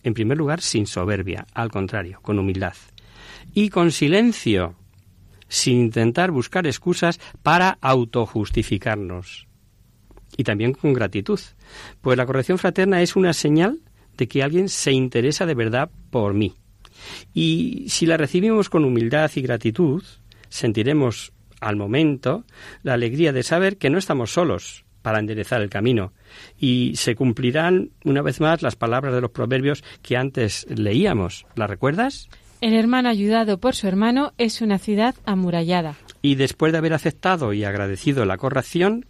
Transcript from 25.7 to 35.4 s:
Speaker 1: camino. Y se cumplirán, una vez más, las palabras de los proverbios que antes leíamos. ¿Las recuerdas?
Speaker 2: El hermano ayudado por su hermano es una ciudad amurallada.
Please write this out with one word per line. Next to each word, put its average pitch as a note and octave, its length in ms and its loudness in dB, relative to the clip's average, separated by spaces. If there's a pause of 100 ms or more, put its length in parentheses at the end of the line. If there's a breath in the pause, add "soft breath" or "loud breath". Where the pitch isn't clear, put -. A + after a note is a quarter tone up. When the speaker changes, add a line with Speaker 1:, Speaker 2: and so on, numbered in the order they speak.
Speaker 1:
camino. G#2+ 420 0 (460 loud breath)
Y B2 380 0
se - 180 -2
cumplirán, C#3 760 0 (140)
una C#3+ 180 2
vez C#3+ 180 -4
más, D#3+ 220 2
las B2 140 -2
palabras B2 380 -2
de B2+ 60 0
los A#2+ 100 -2
proverbios C3 540 -2 (180 loud breath)
que - 140 -2
antes B2+ 520 -2
leíamos. A2 840 0
¿Las G#2 160 -2
recuerdas? D#3 580 -2 (320 soft breath)
Speaker 2:
El A3 140 2
hermano A#3+ 340 2
ayudado G#3+ 500 2
por B3 160 0
su - 120 -4
hermano A#3 520 0
es A#3 240 -2
una G#3 160 2
ciudad G#3+ 360 0 (120)
amurallada. E3+ 720 0 (260)